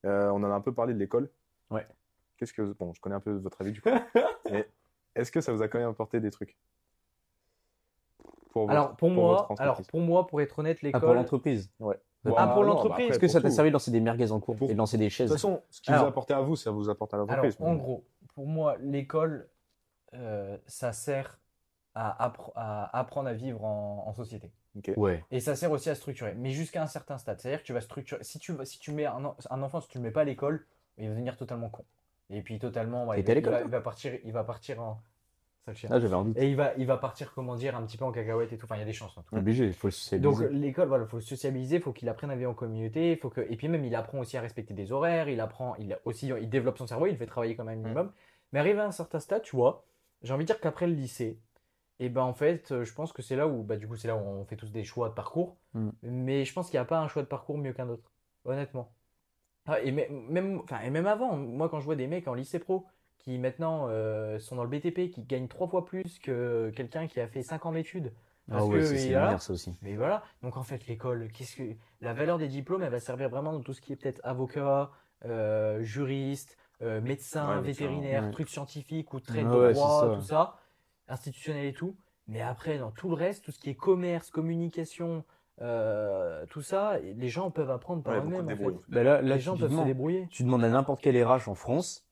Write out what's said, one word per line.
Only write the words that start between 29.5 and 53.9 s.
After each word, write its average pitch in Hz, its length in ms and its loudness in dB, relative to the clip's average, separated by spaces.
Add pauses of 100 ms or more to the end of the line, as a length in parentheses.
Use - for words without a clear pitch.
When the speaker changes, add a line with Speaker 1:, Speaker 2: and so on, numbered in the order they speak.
Speaker 3:
enfant, 135 180 -4
si - 80 -20
tu - 100 -10
le 120 60 -4
mets 117 60 -2
pas 151 120 4
à - 20 6
l'école, 147 420 -2 (320)
il 107 100 -6
va 107 60 -4
devenir 120 220 -4
totalement 117 340 -8
con. - 140 -16 (440)
Et 101 140 -8
puis 110 160 -8
totalement, 117 480 -4
ouais, 107 100 0
Speaker 2:
T'étais 101 160 4
à - 40 8
Speaker 3:
il 160 80 4
va, - 80 4
Speaker 2:
l'école, 127 160 2
Speaker 3:
il - 20 -6
va 120 100 0
partir, 123 440 -8
il 113 80 -10
va 117 120 -2
partir 117 380 -8
en, 110 180 -8 (640)
ça - 60 -12
le 101 80 -10
chien. - 120 -10
Speaker 2:
Ah, 120 80 6
j'avais 110 160 4
un 92 100 4
doute. 110 120 0
Speaker 3:
Et 135 140 4
il 139 60 2
va, 139 200 2
il 131 100 0
va 127 120 4
partir, - 340 -8
comment 123 220 -8
dire, 123 200 -4
un 120 120 -6
petit 113 100 -12
peu 131 80 -6
en 127 80 -4
cacahuète 113 400 -2
et 113 60 -10
tout. 110 80 -16
Enfin, 110 100 -6
il 104 40 -6
y - 20 -6
a - 40 -6
des 107 60 -6
chances, 104 240 -12
en - 60 -16
tout - 80 -20
cas. 110 100 -2
Speaker 2:
Obligé, 113 240 4
il 98 80 2
faut - 140 -4
le 95 60 2
sociabiliser. 135 520 2
Speaker 3:
Donc 139 80 0
l'école, 143 360 0
voilà, 127 180 2
faut 113 100 -10
le 113 60 -6
sociabiliser, 131 580 -2
faut 139 140 -6
qu'il 117 160 -4
apprenne 139 200 -6
à 135 60 -4
vivre 123 140 -2
en 117 40 -6
communauté, 113 600 0
faut 143 140 -6
que... - 100 -4
Et 113 160 -2
puis 143 120 -4
même 160 180 0
il 117 80 0
apprend 113 240 -4
aussi 123 180 -6
à 123 60 -2
respecter 113 320 -8
des 98 180 -4
horaires, 156 380 2
il 120 100 -2
apprend, 113 360 -4
il 101 180 -6
a - 100 -6
aussi, 120 240 -4
il 117 220 -4
développe 131 260 2
son 127 100 -10
cerveau, 120 200 0
il 196 100 0
fait 117 100 -6
travailler 117 300 -4
quand 117 80 -8
même 113 140 -8
un - 20 -8
Speaker 1:
Mm. 110 40 -8
Speaker 3:
minimum. 151 280 -2 (400)
Mais 135 60 0
arrivé 196 220 4
à 208 60 0
un 202 60 -4
certain 165 280 -6
stade, 214 220 -2
tu - 140 -6
vois, 123 300 4 (360)
j'ai 127 120 -6
envie 147 100 -2
de 160 40 -4
dire 220 120 0
qu'après 165 260 -2
le 175 80 2
lycée, 117 440 -4 (600)
et 123 120 -4
ben 127 120 0
en 127 120 0
fait, 156 380 0
euh, 123 120 0
je 113 80 -10
pense 160 200 -8
que - 100 -14
c'est 131 140 -4
là 147 120 2
où, 127 140 -2
bah 107 140 -4
du 107 120 -8
coup 113 80 -8